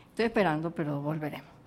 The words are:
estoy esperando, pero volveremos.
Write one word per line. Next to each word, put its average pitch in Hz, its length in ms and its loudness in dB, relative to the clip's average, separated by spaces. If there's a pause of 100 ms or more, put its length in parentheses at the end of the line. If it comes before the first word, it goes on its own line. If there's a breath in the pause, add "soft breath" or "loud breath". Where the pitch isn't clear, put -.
estoy 220 160 0
esperando, 170 460 2
pero 147 300 -2
volveremos. 151 500 -6 (160)